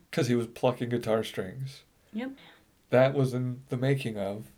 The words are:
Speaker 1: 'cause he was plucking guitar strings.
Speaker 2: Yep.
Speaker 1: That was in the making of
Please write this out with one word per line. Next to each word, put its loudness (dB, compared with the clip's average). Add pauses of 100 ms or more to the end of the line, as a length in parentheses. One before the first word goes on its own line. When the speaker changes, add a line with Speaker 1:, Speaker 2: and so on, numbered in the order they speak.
(100)
Speaker 1:
'cause 2
he 2
was 0
plucking 0
guitar 0
strings. -8 (280)
Speaker 2:
Yep. -6 (580)
Speaker 1:
That 6
was 2
in -4
the -2
making 0
of -6